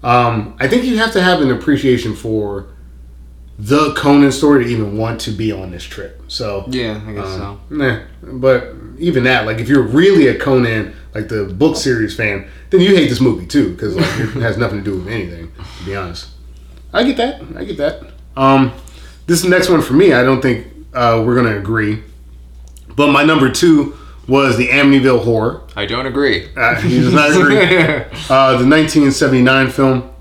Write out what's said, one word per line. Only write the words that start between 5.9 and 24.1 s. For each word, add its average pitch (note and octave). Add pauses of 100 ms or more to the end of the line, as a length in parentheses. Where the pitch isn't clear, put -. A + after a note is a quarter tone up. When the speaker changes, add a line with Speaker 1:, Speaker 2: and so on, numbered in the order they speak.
Speaker 1:
So G2+
Speaker 2:
Yeah, A2+
I G#2+
guess G2+
Speaker 1:
um, G2+ (100)
Speaker 2:
so. D3
Speaker 1:
nah. C3+ (240)
But B2+ (240)
even C#3+
that, A#2+
like, A2+
if A2+
you're C#3
really D#3
a A#2
Conan, A#2 (200)
like, A2
the G#2+
book G2
series A2
fan, G#2 (260)
then F#3
you F#3+
hate D3+
this B2+
movie A2
too, C#3+
'cause, -
like, E3+ (140)
it A2
Speaker 2:
<laughs> -
Speaker 1:
has F#2+
nothing G2+
to -
do G2
with F2+
anything, F2 (280)
to F2
be G2
honest. F2 (640)
I G#3+
get C4+
that. C4 (140)
I -
get F3
that. C#3+ (340)
Um, C3+ (560)
this E3+
next F3+
one E3
for -
me, E3+
I B2
don't B2+
think, A#2+ (280)
uh, A#2
we're A#2+
gonna A#2
agree. G#2+ (960)
But C#3+
my C#3
number D3
two D3+ (340)